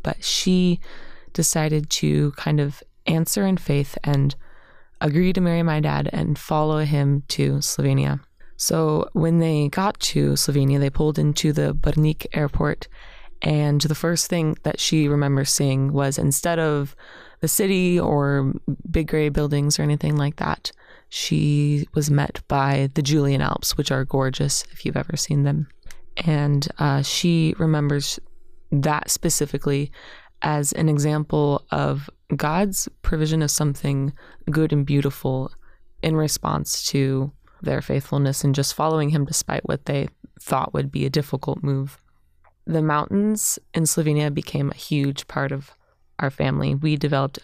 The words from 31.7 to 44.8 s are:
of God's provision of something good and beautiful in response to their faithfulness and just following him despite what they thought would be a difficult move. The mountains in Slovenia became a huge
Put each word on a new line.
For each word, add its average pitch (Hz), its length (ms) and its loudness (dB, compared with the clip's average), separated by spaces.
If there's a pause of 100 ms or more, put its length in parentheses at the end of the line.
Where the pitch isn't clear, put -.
of 143 380 -2 (260)
God's 175 540 0 (140)
provision 156 400 2
of 147 80 0
something 139 640 -2 (360)
good 156 220 2
and 143 140 2
beautiful 135 680 0 (500)
in 160 140 2
response - 680 -2
to 135 460 0 (280)
their 135 220 -2
faithfulness 139 640 0
and 139 100 4
just 139 180 0
following 156 380 0
him 147 160 2
despite - 420 -4
what - 160 -4
they 139 240 -2 (320)
thought - 320 -2
would 139 180 -2
be 139 140 -2
a 135 60 -2
difficult 143 520 -4
move. 139 360 -2 (720)
The 160 140 0
mountains 196 800 0 (140)
in 165 100 2
Slovenia 151 500 0
became 139 380 -4
a - 40 -10
huge 139 520 -2